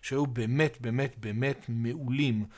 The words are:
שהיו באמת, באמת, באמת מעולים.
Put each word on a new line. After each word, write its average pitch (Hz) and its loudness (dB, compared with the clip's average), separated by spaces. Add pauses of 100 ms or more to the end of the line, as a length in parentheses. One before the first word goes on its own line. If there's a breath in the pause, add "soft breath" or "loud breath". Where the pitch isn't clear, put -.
שהיו 143 0
באמת, 127 2
באמת, 123 -2
באמת 113 -2
מעולים. 120 0 (140 loud breath)